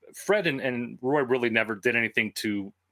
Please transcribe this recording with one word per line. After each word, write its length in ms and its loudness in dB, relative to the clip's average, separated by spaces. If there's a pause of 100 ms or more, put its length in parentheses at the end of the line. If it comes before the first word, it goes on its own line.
(140)
Fred 320 0
and, 140 -2
and 400 -4
Roy 220 2
really 280 2
never 260 2
did 200 0
anything 400 0
to 360 -4 (200)